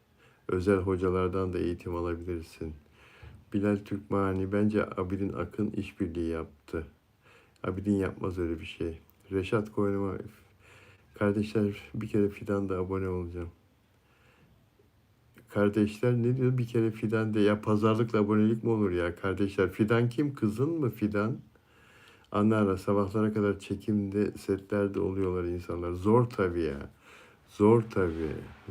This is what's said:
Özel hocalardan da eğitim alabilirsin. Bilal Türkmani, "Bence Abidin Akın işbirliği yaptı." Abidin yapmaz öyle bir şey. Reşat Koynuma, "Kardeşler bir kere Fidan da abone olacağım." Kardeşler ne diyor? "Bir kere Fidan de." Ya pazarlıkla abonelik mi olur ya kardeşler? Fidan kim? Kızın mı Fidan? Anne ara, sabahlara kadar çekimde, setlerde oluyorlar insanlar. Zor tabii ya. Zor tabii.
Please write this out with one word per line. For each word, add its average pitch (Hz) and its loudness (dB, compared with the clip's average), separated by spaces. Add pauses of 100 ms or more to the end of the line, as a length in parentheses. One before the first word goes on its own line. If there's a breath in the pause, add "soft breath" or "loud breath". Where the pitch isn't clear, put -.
(480 soft breath)
Özel 95 2
hocalardan 92 0
da 87 -2
eğitim 87 -4
alabilirsin. 85 -6 (800 loud breath)
Bilal 104 2
Türkmani, 98 -2
"Bence 104 2
Abidin 95 -4
Akın 98 -4
işbirliği 85 -4
yaptı." 80 -8 (760 soft breath)
Abidin 101 0
yapmaz 92 -2
öyle 82 -4
bir 90 -14
şey. 80 -8 (320)
Reşat 98 0
Koynuma, 101 -2 (960 soft breath)
"Kardeşler 104 0
bir 107 -6
kere 101 2
Fidan 98 -4
da 92 -2
abone 92 -2
olacağım." 87 -6 (2000 soft breath)
Kardeşler 104 2
ne 123 2
diyor? 127 2
"Bir 120 0
kere 113 2
Fidan 110 0
de." 110 2
Ya 104 4
pazarlıkla 110 2
abonelik 107 4
mi 117 0
olur 107 2
ya 87 0
kardeşler? 95 0
Fidan 117 2
kim? 143 -2
Kızın 117 0
mı 156 0
Fidan? 104 -2 (960 soft breath)
Anne 107 4
ara, 98 4
sabahlara 104 0
kadar 101 2
çekimde, 101 -2
setlerde 101 -2
oluyorlar 92 -2
insanlar. 87 -6
Zor 107 4
tabii 87 0
ya. 69 -4 (600 loud breath)
Zor 110 6
tabii. 82 -2 (360)